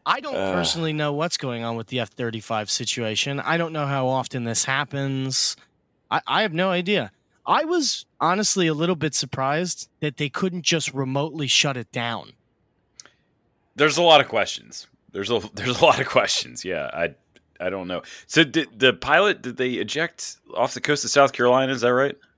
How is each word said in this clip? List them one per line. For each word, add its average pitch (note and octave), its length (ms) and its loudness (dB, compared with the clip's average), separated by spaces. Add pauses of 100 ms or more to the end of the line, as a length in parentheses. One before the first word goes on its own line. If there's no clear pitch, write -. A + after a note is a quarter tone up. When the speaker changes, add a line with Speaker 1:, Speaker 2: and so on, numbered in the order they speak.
Speaker 1:
I G#3+ 140 0
don't C#4+ 160 -6
Speaker 2:
Uh. F#2+ 180 -2
Speaker 1:
personally D#3+ 380 0
know D3+ 220 -2
what's D#3+ 240 -2
going A#2+ 260 -6
on A#2 140 -4
with A2 100 -8
the B2+ 140 -4
F A2 80 -4
thirty-five A2+ 600 -4
situation. B2 720 -4
I D#3 180 -2
don't E3 140 -2
know D3+ 140 -4
how C#3 220 -2
often B2+ 360 -2
this A#2 220 -2
happens. C3+ 920 -2 (560)
I, - 160 0
I D3+ 140 2
have G#3 120 0
no F#3 180 0
idea. F3 400 0 (340)
I A#3+ 180 2
was D#4+ 420 -2 (140)
honestly F#3 480 2
a D#3+ 60 2
little E3+ 220 0
bit D3+ 200 -2
surprised D3 720 -2 (140)
that D3 160 -4
they D3 120 -2
couldn't F3+ 340 -4
just D#3 300 0
remotely C3+ 540 -2
shut C3+ 300 2
it A#2 160 -10
down. A#2 380 -6 (1400)
Speaker 2:
There's D3 220 4
a F3 60 4
lot D#3 160 10
of C3+ 80 2
questions. - 600 -4 (260)
There's G2+ 180 -4
a, A2+ 160 2
<laughs> - 60 -20
there's A2 260 -4
a D#3+ 60 6
lot C#3+ 160 6
of C3 60 -4
questions. - 580 0
Yeah, D#2+ 280 -4
I, D#2+ 220 -2 (460)
I F#2 80 -2
don't F#2 180 -6
know. F#2 140 -4 (260)
So E3 160 4
did C#3 360 -4
the B2+ 140 4
pilot, E3 480 2
did B2 160 -10
they B2+ 160 -2
eject B2+ 640 -6 (160)
off B2 200 -2
the - 80 -10
coast D3 240 0
of A#2 60 -4
South C#3 220 6
Carolina? B2+ 380 4
Is B2+ 100 -4
that B2 120 4
right? C3+ 220 2 (220)